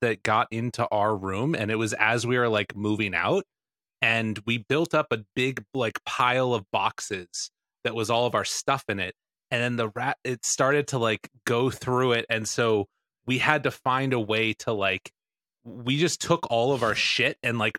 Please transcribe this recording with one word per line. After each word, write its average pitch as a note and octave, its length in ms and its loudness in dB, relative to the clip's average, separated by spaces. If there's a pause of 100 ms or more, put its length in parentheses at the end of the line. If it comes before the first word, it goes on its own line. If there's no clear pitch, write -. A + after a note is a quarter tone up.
that A2+ 220 0
got A2 280 2
into A#2 400 -4
our G#2+ 240 2
room, G2 400 -2
and G#2+ 160 -2
it A2+ 40 0
was A2 180 -2
as A2+ 340 2
we B2 100 2
were, A#2+ 120 2
like, G#2 260 0
moving G#2 380 -2
out, A2 320 2 (560)
and A2+ 440 0
we A#2 120 0
built C#3+ 360 0
up D#3 180 2
a A2 120 -2 (120)
big, B2+ 280 -2 (100)
like, A#2 300 -2
pile B2+ 500 2
of G#2 180 -4
boxes G2 800 -4 (320)
that A#2 120 -2
was A2 140 -2
all A#2+ 160 2
of A#2 100 0
our G2+ 100 0
stuff - 440 -2
in G2+ 100 -2
it. F#2 160 -6 (360)
And A#2+ 100 0
then A#2+ 140 -2
the A#2 140 -2
rat, B2 340 -4
it B2+ 220 -6
started C#3 440 2
to, C3+ 80 -2
like, A2+ 320 0 (160)
go A#2+ 240 2
through B2+ 440 0
it. A#2 160 0
And A2 180 -2
so A2 400 2 (380)
we B2+ 120 0
had C#3 260 2
to C3 80 0
find C3 420 0
a B2 60 2
way A2 340 0
to, - 200 -4
like, G2 380 -2 (540)
we A#2+ 320 -2
just D#3+ 220 2
took - 320 0
all A#2 220 2
of B2 100 0
our G#2+ 120 2
shit - 480 0
and, A#2+ 160 -2
like, G#2+ 180 0